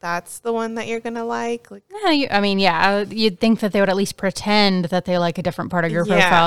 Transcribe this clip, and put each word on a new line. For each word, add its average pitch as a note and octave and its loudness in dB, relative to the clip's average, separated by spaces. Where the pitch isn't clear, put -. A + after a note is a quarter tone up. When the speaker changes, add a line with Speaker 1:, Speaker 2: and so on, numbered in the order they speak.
Speaker 1:
"That's F3 -8
the A#3 -6
one A3+ -4
that A3+ -8
you're A3+ -6
gonna A#3 -8
like?" A#3 -6
Like G3+ -20
Speaker 2:
No, G4+ -4
you, C#4+ 2
I G3+ 2
mean, G3 0
yeah, F3+ 4
uh, G3+ 0
you'd G#3+ 0
think A3+ 2
that G#3 -2
they G#3 2
would G3 4
at F#3 2
least G3+ -4
pretend G3 0
that F3+ -2
they F3+ 0
like E3+ -2
a F3+ -6
different E3+ -6
part F3 0
of E3 -2
your E3+ 0
Speaker 1:
Yeah, G#3+ 0